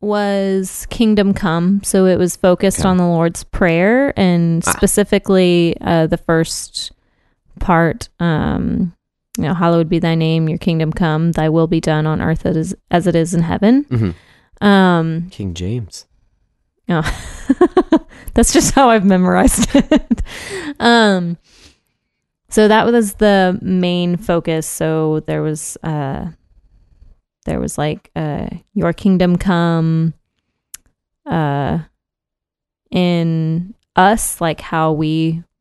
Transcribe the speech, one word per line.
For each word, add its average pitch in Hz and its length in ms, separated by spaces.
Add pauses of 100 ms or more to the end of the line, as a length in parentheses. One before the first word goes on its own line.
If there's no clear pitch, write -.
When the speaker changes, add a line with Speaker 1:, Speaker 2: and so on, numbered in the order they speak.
Speaker 1:
was 196 880
Kingdom 208 460
Come. 180 480
So 190 240
it 185 100
was 175 200
focused 185 440
Speaker 2:
Okay. 190 80
Speaker 1:
on 185 80
the 180 100
Lord's 170 360
Prayer 202 760
and 170 480
Speaker 2:
Ah. - 40
Speaker 1:
specifically, 185 1120
uh, 165 260
the 165 100
first - 760 (680)
part, 165 500 (120)
um, 170 760 (420)
you - 80
know, 160 100
"Hallowed 170 340
be 170 100
thy 165 160
name, 160 340
your 160 100
kingdom 160 340
come, 165 400
thy 156 160
will 160 180
be 165 140
done 156 260
on 156 140
earth 160 260
as, 160 260 (200)
as 175 160
it 175 80
is 165 180
in 170 80
heaven." 196 440
Speaker 2:
Mm-hmm. - 760
Speaker 1:
Um, 175 680
Speaker 2:
King 95 240
James. 98 520 (840)
Speaker 1:
Oh. 175 140 (760)
<laughs> - 560
That's - 180
just - 220
how 269 160
I've 220 140
memorized 185 640
<laughs> - 40
it. - 480 (560)
Um, 202 580 (1120)
so 214 200
that 214 180
was 226 280
the 196 480
main 180 540
focus. 165 520
So 156 580
there 151 160
was, 156 400
uh, 143 440 (1160)
there - 160
was, - 180
like, 151 360
uh, 151 320 (280)
"Your 170 180
kingdom 180 440
come," 165 800 (1120)
uh, 147 520 (1120)
in 170 840 (220)
us, 202 440
like, 160 200
how 160 320
we 160 500 (180)